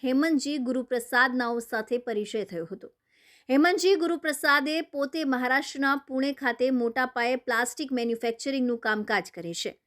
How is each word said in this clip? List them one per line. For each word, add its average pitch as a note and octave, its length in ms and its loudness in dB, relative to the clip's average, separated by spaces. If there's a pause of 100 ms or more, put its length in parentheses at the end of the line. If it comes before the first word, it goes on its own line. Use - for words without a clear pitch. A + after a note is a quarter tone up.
હેમંતજી C#4+ 540 2
ગુરુપ્રસાદ B3 760 0
નાઓ A#3+ 240 -2
સાથે A#3 380 -4
પરિચય G#3+ 480 -4
થયો E3+ 260 -8
હતો. - 200 -16 (580)
હેમંતજી F4 460 4
ગુરુપ્રસાદે D#4 880 0
પોતે D4 420 -4
મહારાષ્ટ્રના C4+ 720 0
પુણે C4+ 380 -2
ખાતે B3+ 380 0
મોટા A#3+ 340 0
પાયે B3 300 0
પ્લાસ્ટિક B3 560 -2
મેન્યુફેક્ચરિંગનું A#3+ 880 -2
કામકાજ G#3+ 540 -2
કરે E3+ 220 -10
છે. - 340 -8